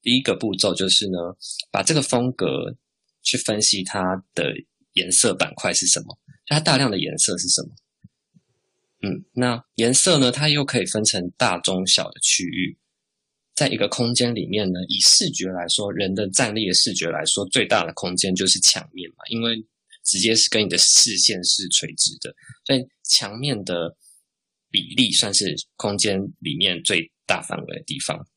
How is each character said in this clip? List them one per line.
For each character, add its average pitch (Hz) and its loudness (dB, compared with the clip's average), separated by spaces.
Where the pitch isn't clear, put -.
第 120 2
一 135 2
个 110 2
步 101 -2
骤 92 2
就 95 0
是 101 4
呢， 92 -2
把 98 0
这 160 2
个 156 4
风 127 0
格 82 -4
去 - 0
分 107 -2
析 98 2
它 95 -2
的 71 -2
颜 87 0
色 104 4
板 - -2
块 - -2
是 - 0
什 - 2
么， - -18
就 - 0
它 151 4
大 156 2
量 135 2
的 95 0
颜 78 -4
色 - 0
是 - -4
什 - 2
么。 - -10
嗯， 101 -4
那 123 0
颜 117 2
色 156 4
呢， 127 4
它 147 0
又 147 2
可 131 0
以 90 0
分 - -2
成 90 0
大、 98 2
中、 92 0
小 - 2
的 - -12
区 - 0
域。 87 -4
在 147 2
一 - -2
个 104 0
空 120 -2
间 120 2
里 101 -4
面 101 -2
呢， 87 -4
以 101 -4
视 - 4
觉 - -6
来 87 -6
说， 101 -2
人 95 -2
的 104 -2
站 110 0
立 110 -2
的 90 -2
视 - 2
觉 85 -2
来 80 -4
说， 101 0
最 110 0
大 95 2
的 82 -6
空 92 -4
间 92 0
就 95 0
是 92 4
墙 - 2
面 90 -12
嘛， - -20
因 113 -4
为 113 -2
直 - 0
接 110 2
是 - 4
跟 107 2
你 95 -2
的 90 0
视 - 4
线 92 2
是 90 0
垂 - -2
直 - -2
的， - -10
所 139 0
以 127 0
墙 107 0
面 127 -4
的 87 -4
比 - -2
例 117 2
算 104 2
是 92 0
空 101 -2
间 98 2
里 - -6
面 90 0
最 85 -2
大 90 -2
范 - -8
围 - -10
的 - -14
地 - -10
方。 - -8